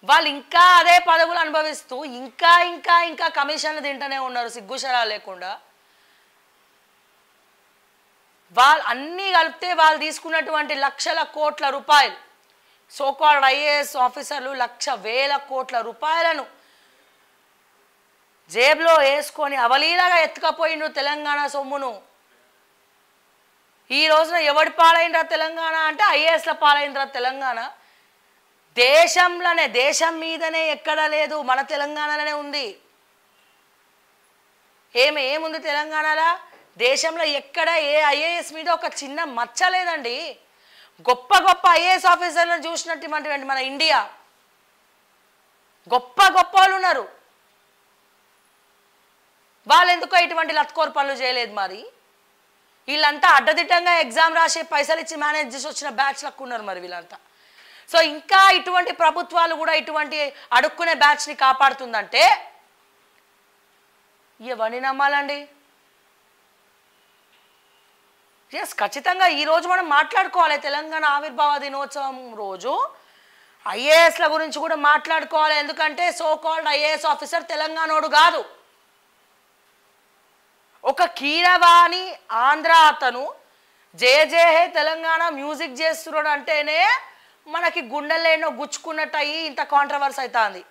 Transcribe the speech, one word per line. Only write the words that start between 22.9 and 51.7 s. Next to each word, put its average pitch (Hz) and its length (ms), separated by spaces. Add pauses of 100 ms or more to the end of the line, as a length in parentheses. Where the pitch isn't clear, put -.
ఈ 294 180
రోజున 320 280
ఎవడి 311 340
పాలైనరా 330 520
తెలంగాణ 320 540
అంటే 311 320
ఐఏఎస్ల 320 440
పాలైనరా 285 520
తెలంగాణ. 262 680 (1040)
దేశంలోనే, 339 920
దేశం 294 540
మీదనే 320 480
ఎక్కడా 311 380
లేదు, 302 360
మన 254 200
తెలంగాణలోనే 302 720
ఉంది. 285 480 (2250)
ఏమి, 294 260
ఏముంది 311 360
తెలంగాణలో? 311 800 (380)
దేశంలో 285 480
ఎక్కడ 302 440
ఏ 302 320
ఐఏఎస్ 302 520
మీద 320 180
ఒక 339 140 (180)
చిన్న 285 220
మచ్చ 240 440
లేదండి. 320 680 (640)
గొప్ప 247 360
గొప్ప 370 340
ఐఏఎస్ 349 360
ఆఫీసర్లను 339 640
చూసినటువంటి 302 760
మన 269 140
ఇండియా, 269 520 (1800)
గొప్ప 247 340
గొప్ప 381 360
వాళ్ళు 381 160
ఉన్నారు. 349 340 (2500)
వాళ్ళు 349 260
ఎందుకో 349 240
ఇటువంటి 330 360
లత్కోర్ 302 440
పనులు 277 160
చేయలేదు 247 400
మరి. 202 340 (1000)